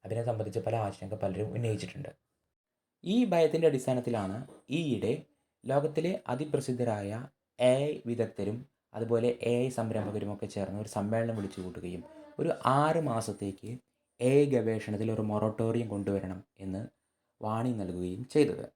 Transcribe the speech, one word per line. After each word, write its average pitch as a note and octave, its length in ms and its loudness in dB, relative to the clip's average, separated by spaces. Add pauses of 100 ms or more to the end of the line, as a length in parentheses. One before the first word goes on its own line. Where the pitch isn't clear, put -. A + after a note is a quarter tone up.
അതിനെ G#2+ 220 -4
സംബന്ധിച്ച് A2 360 -2
പല A2 160 -2
ആശങ്ക G2+ 380 -4
പലരും G2+ 380 -2
ഉന്നയിച്ചിട്ടുണ്ട്. A2+ 560 -4 (960)
ഈ F#3 200 2
ഭയത്തിൻ്റെ E3 440 6
അടിസ്ഥാനത്തിലാണ് A#2+ 680 0 (340)
ഈയിടെ B2+ 420 0 (520)
ലോകത്തിലെ D3 480 0 (160)
അതിപ്രസിദ്ധരായ B2 840 -2 (480)
എ B2+ 220 6
ഐ D3 120 0 (140)
വിദഗ്ധരും A2 520 -2 (360)
അതുപോലെ A2+ 340 2 (140)
എ A#2+ 160 2
ഐ B2+ 100 2
സംരംഭകരുമൊക്കെ G#2+ 800 -2
ചേർന്ന് G2 340 -4
ഒരു G#2+ 140 -8
സമ്മേളനം A2+ 420 0
വിളിച്ചു G2 240 -6
കൂട്ടുകയും F2+ 420 -8 (360)
ഒരു D3+ 120 0 (220)
ആറ് D3+ 300 4
മാസത്തേക്ക് G#2+ 680 -4 (500)
എ B2+ 140 4
ഐ C#3+ 140 8
ഗവേഷണത്തിൽ A2 640 0
ഒരു A2 100 -2
മൊറട്ടോറിയം A2 680 0
കൊണ്ടുവരണം G2 540 -2 (160)
എന്ന് F#2+ 240 -6 (580)
വാണി A2+ 320 0
നൽകുകയും F2+ 560 -4
ചെയ്തത്. - 480 4